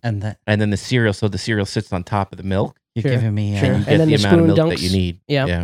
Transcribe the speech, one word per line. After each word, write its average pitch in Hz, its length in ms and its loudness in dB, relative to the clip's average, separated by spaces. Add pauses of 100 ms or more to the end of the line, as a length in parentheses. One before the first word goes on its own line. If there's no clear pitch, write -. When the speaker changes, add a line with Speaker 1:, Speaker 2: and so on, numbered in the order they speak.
Speaker 1:
And 104 180 -4
that 107 240 -8
Speaker 2:
and 104 140 0
then 104 100 0
the 98 60 0
cereal, 117 360 0
so 110 140 -4
the 98 120 -2
cereal 104 280 -2
sits - 260 -6
on 90 120 -6
top 101 280 -4
of 92 60 -18
the 92 60 -14
milk. 98 340 -4 (160)
Speaker 1:
You're 117 80 -6
Speaker 3:
Sure. 139 100 -2
Speaker 1:
giving 110 220 0
me, 104 240 -2
Speaker 3:
Sure. 98 160 2
Speaker 1:
uh, 131 40 0
Speaker 2:
And - 0 -
you - 0 -
Speaker 3:
And - 80 -2
Speaker 2:
get - 120 4
Speaker 3:
then 160 100 4
Speaker 2:
the 151 80 4
Speaker 3:
the - 120 2
Speaker 2:
amount 170 120 6
of 165 60 4
Speaker 3:
spoon - 0 - (100)
Speaker 2:
milk 165 140 4
that 87 100 -4
you 90 100 -2
Speaker 3:
dunks. - 20 2
Speaker 2:
need. 90 340 0
Speaker 3:
Yeah. 139 200 0
Speaker 2:
Yeah. 87 180 0